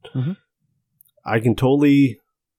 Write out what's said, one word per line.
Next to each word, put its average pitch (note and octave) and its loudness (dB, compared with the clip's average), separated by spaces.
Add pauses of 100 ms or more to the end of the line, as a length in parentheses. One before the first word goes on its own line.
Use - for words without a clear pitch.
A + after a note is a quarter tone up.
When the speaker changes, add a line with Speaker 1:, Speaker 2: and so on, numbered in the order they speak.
(140)
Speaker 1:
Mm-hmm. C3+ -6 (960)
Speaker 2:
I A2+ -2
can A2+ 0
totally C#3 2 (400)